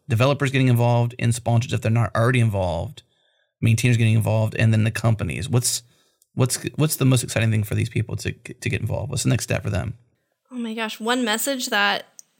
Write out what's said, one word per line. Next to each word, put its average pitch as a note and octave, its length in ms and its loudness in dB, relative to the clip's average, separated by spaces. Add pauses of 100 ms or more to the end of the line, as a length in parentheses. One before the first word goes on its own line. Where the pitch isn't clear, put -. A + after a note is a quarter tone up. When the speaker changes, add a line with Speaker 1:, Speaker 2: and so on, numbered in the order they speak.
Speaker 1:
developers C3+ 440 2
getting C3 160 4
involved A#2+ 500 2
in A#2 140 0
sponsors A#2+ 400 0
if G#2+ 80 0
they're A2+ 100 -2
not A#2 240 0
already A#2+ 240 2
involved, F#2+ 640 -2 (580)
maintainers A2+ 360 2
getting A2+ 180 4
involved, G#2+ 400 0
and A2 180 2
then A2 120 4
the A2+ 80 0
companies? G2+ 560 -2
What's, - 340 0 (520)
what's, B2 280 0 (140)
what's D#3 200 0
the - 80 0
most B2+ 200 4
exciting A2+ 260 0
thing G#2+ 140 0
for G#2 100 -6
these A2 140 -2
people G#2+ 280 -4
to, G#2+ 140 -6
to - 380 -10
get - 120 -4
involved? G#2 300 -4
What's A2 140 -4
the C3 60 2
next A#2+ 140 0
step G#2+ 200 -4
for G#2 60 -4
them? - 240 -4 (580)
Speaker 2:
Oh B3+ 40 -12
my A3+ 180 -6
gosh, A3 260 -8
one A#3+ 240 0
message B3 460 -2
that G3+ 360 0 (340)